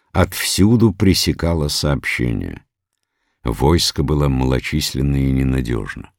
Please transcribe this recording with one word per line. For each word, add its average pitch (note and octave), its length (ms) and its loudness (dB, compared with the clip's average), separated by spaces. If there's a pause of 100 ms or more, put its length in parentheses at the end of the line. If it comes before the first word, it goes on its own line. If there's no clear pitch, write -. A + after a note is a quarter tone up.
(140)
отвсюду G#2 800 2
пресекало E2 760 0
сообщение. A#1+ 960 -4 (800)
Войско C#2 580 0
было D2 260 0
малочисленно C2 880 -2
и C2+ 140 2
ненадёжно. B1+ 880 -2